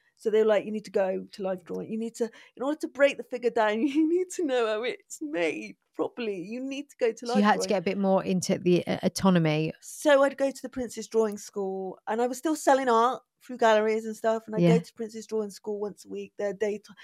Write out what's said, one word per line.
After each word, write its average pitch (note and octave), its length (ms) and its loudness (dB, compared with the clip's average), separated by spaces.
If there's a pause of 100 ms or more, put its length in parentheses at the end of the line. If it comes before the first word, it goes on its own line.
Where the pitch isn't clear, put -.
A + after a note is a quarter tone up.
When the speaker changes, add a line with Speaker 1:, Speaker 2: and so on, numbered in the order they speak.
(200)
Speaker 1:
So - 120 -2
they G#3+ 100 4
were A3 80 4
like, G3+ 160 2
"You G#3+ 80 -8
need G#3+ 140 -6
to - 40 -16
go F#3+ 400 -2
to - 120 -14
life F#3 220 -6
drawing. F#3 260 -10
You A3 80 -6
need A3+ 180 -8
to, A3+ 140 -4 (260)
in - 60 -10
order D4 180 -4
to D#4+ 80 -6
break C#4 300 2
the A3+ 60 -8
figure A#3+ 260 -4
down, A3 320 2
<laughs> D4+ 40 4
you D4+ 220 2
need F4+ 280 0
to F4+ 100 -2
know B3 200 2
how G#3+ 160 -2
it's - 400 -8
made D4 540 -4 (180)
properly. G#3 460 -4
You G#3+ 200 -8
need C4+ 300 -8
to - 80 -20
go A#3 140 0
to A#3 140 -14
Speaker 2:
So A#3 80 -2
Speaker 1:
life B3+ 40 4
Speaker 2:
you G3+ 60 4
had G#3 120 6
Speaker 1:
drawing." F#3 60 -4
Speaker 2:
to F#3 60 -2
get G3 100 0
a F3+ 40 -2
bit F#3+ 160 -2
more F#3+ 260 2
into F#3 340 0
the, F3 280 2
uh, F3 160 -2
autonomy. D#3+ 800 2
Speaker 1:
So C#4+ 420 2
I'd C#4 140 0
go C#4 120 0
to C4 120 -12
the B3 80 -12
Prince's A3+ 380 -8
Drawing A3 300 0
School, F#3+ 600 -8 (100)
and A3 140 -2
I B3 60 2
was B3+ 100 -6
still D#4 180 -2
selling C4+ 320 2
art A#3 340 4 (200)
through B3 160 -12
galleries A3 480 4
and A3 100 -8
stuff. A3 300 -2
And G#3+ 100 -8
I'd F3+ 60 4
Speaker 2:
Yeah. E3+ 160 8
Speaker 1:
go E3+ 60 -2
to - 100 -20
Prince's A3+ 320 -12
Drawing A3 240 -4
School G#3 300 -8
once G3+ 260 -10
a - 20 -20
week. G3 300 -10
Their G3+ 160 -4
day G#3 240 -2
t-, G3+ 260 -20